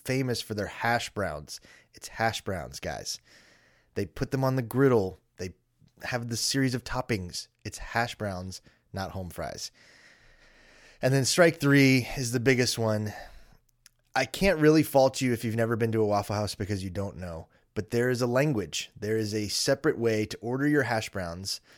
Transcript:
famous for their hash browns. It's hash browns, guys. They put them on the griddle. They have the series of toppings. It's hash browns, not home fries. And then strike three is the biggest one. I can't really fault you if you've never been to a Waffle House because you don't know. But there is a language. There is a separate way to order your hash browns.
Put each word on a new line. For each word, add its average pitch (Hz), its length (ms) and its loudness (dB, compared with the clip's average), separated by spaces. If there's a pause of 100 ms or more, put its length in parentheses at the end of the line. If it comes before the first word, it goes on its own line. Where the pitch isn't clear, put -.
famous 127 360 -2
for - 120 -8
their 101 140 -4
hash - 420 -2
browns. 76 500 -6 (340)
It's - 140 -18
hash - 340 -2
browns, 76 380 -8
guys. 64 400 -8 (760)
They 104 100 -2
put - 260 -8
them 131 140 0
on 131 100 2
the 131 60 0
griddle. 117 580 4 (160)
They 92 200 -10 (480)
have 120 260 -4
the 117 80 -4
series 131 360 0
of 123 120 -4
toppings. 107 640 -6 (160)
It's - 140 -12
hash - 360 -2
browns, 92 460 -8 (320)
not 95 180 -6
home 92 180 -10
fries. - 420 -10 (1300)
And 131 120 2
then 135 120 4
strike 170 340 4
three 135 560 6
is 123 160 -4
the 123 80 0
biggest 123 400 2
one. 107 340 -2 (1040)
I 131 80 2
can't 180 360 0
really 151 240 8
fault 131 360 4
you 127 140 2
if 113 100 -4
you've 113 140 -2
never 117 180 2
been 110 160 0
to 110 100 2
a 104 60 2
Waffle 101 300 0
House 104 180 -2
because 98 260 -4
you 95 80 -8
don't 98 280 -8
know. 85 300 -12 (260)
But - 180 -6
there 120 180 2
is 123 120 0
a 123 60 2
language. 120 680 0
There 107 200 -2
is 107 160 -2
a 107 160 -2
separate - 480 0
way 110 300 0
to - 100 -10
order 131 280 -4
your 147 180 4
hash 110 260 -2
browns. 90 500 -8 (180)